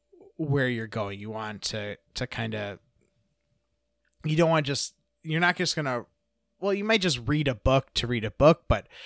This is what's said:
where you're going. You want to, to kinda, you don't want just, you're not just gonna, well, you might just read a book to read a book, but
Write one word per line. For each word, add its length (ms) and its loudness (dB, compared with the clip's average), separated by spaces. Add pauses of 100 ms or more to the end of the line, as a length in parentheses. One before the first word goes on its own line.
(380)
where 320 0
you're 180 -4
going. 320 -6
You 100 -10
want 340 -10
to, 340 -6 (180)
to 100 -6
kinda, 540 -8 (1400)
you 120 -2
don't 140 6
want 160 2
just, 300 -4 (280)
you're 160 -2
not 160 2
just 200 -2
gonna, 300 -4 (540)
well, 140 -2
you 100 -2
might 180 2
just 240 0
read 220 2
a 80 0
book 400 2
to 120 -2
read 160 -2
a 80 -2
book, 360 6
but 200 0 (180)